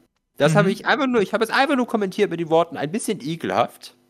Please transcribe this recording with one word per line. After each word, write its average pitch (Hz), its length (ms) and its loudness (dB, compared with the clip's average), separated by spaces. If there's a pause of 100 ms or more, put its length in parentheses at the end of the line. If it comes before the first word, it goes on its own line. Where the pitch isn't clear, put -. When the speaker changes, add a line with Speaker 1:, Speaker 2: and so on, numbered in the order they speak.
(380)
Speaker 1:
Das 151 160 4
Speaker 2:
Mhm. 208 40 6
Speaker 1:
habe 190 140 4
ich - 140 -6
einfach 262 200 2
nur, 247 140 2
ich 190 140 -2
habe 220 100 0
es 214 60 -4
einfach 277 260 2
nur 247 100 0
kommentiert 202 440 -2
mit 165 100 -6
den 170 80 -6
Worten, 160 300 2
ein 143 120 -4
bisschen 202 300 -4
ekelhaft. 120 760 -4 (140)